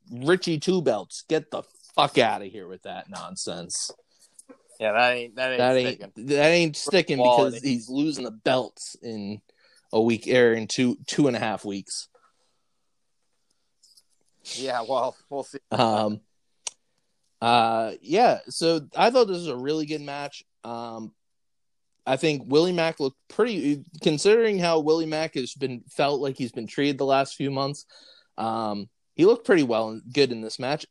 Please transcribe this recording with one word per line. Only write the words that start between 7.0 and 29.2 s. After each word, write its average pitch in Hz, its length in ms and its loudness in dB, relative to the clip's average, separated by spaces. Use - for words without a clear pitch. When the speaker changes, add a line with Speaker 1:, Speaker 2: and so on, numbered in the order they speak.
Speaker 2:
Quality. 123 340 6
Speaker 1:
because 117 140 -10
he's 120 220 -2
losing 135 380 -4
the 120 60 -10
belts - 680 -4
in 107 400 -10
a 110 80 4
week, 113 260 2
or 120 240 6
in 110 160 -2
two, 123 300 0
two 147 200 2
and 120 100 0
a - 20 -4
half 107 240 -4
weeks. - 460 -10
Speaker 2:
Yeah, 127 320 -4
well, 127 280 -2
we'll 139 140 -6
see. - 160 -16
Speaker 1:
Um, 107 480 2
uh, 113 600 2
yeah, 156 380 2
so 165 320 0
I 190 140 4
thought 240 200 4
this 180 80 -4
was 175 100 -10
a 131 100 -4
really 147 280 -4
good 151 160 -6
match. 143 420 -12
Um, 113 500 -12
I 135 120 0
think 147 280 0
Willie 156 280 2
Mack 165 260 0
looked 135 180 -4
pretty, 147 540 0
considering 202 560 4
how 170 200 2
Willie 160 280 2
Mack 156 280 -4
has 127 180 -6
been, 131 360 -6
felt 143 320 0
like 135 160 -4
he's 127 140 -6
been 110 160 -10
treated 143 300 -2
the 135 80 -2
last 135 300 2
few 139 140 -4
months. 139 360 -6
Um, 110 520 -4
he 156 100 4